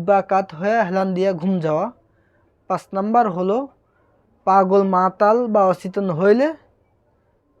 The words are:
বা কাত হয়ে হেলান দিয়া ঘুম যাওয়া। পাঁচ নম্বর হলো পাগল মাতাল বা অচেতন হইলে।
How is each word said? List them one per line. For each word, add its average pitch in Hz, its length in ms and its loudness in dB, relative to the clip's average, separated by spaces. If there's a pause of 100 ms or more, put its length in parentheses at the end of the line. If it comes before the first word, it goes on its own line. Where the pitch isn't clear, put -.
বা 196 140 2
কাত 190 320 -2
হয়ে 202 300 -2
হেলান 190 300 -2
দিয়া 190 180 -2
ঘুম 175 280 -4
যাওয়া। 160 260 -2 (840)
পাঁচ 180 120 -4 (120)
নম্বর 220 360 0
হলো 185 260 -2 (880)
পাগল 190 420 4
মাতাল 190 480 2 (100)
বা 214 240 2
অচেতন 190 400 -6
হইলে। 208 380 2 (1120)